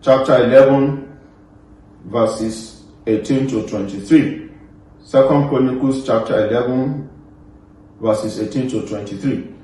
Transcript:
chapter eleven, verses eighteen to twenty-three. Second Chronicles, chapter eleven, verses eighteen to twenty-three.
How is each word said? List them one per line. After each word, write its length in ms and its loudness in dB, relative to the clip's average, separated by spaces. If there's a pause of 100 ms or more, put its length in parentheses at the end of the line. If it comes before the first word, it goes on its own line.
chapter 420 4
eleven, 720 4 (840)
verses 800 -4 (220)
eighteen 420 0
to 200 -4
twenty-three. 800 0 (520)
Second 460 2
Chronicles, 580 -2
chapter 420 0
eleven, 600 -2 (920)
verses 400 -2
eighteen 280 -4
to 180 -6
twenty-three. 760 -8